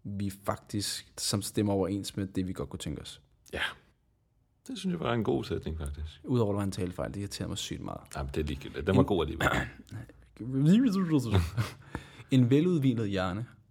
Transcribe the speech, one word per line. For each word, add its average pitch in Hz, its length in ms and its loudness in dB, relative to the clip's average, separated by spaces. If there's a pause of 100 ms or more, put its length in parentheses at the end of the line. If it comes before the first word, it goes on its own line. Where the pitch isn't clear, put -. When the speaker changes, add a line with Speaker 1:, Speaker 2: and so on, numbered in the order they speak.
Speaker 1:
vi 101 280 -4 (140)
faktisk, - 600 -6 (120)
som 101 240 -2
stemmer 104 300 0
overens 98 440 -2
med 101 100 -2
det, 92 200 -2
vi 92 60 -6
godt - 160 -6
kunne 80 100 -12
tænke 73 240 -8
os. - 180 -16 (320)
Speaker 2:
Ja. - 80 -6 (1080)
Det 254 100 -10
synes 185 140 -2
jeg 165 80 -4
var 120 140 0
en 113 100 0
god 67 200 0
sætning, - 340 -6
faktisk. 76 460 -8
Speaker 1:
Udover 117 260 2
at 101 40 0
det - 40 0
var 101 60 0
en 98 80 -2
talefejl, 90 420 -6
det 98 60 -8
irriterer 98 280 -8
mig 95 100 -6
sygt - 220 -8
meget. - 200 -10 (160)
Speaker 2:
Jamen, 69 180 -6
det 80 60 -2
er 76 40 0
ligegyldigt. - 420 -6
Den 95 100 4
var 127 60 10
Speaker 1:
En - 40 6
Speaker 2:
god 90 180 2
alligevel. - 260 0
Speaker 1:
<clears throat> 143 1900 2 (920)
En 127 200 6
veludviklet 139 580 4
hjerne 95 380 0 (240)